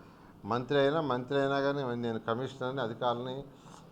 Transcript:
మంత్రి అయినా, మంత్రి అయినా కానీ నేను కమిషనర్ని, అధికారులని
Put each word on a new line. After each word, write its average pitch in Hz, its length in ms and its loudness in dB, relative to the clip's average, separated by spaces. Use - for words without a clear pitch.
మంత్రి 123 340 2
అయినా, 139 220 6
మంత్రి 131 380 0
అయినా 139 220 2
కానీ 139 220 2
నేను 113 160 0
కమిషనర్ని, 127 640 -4
అధికారులని 123 540 -2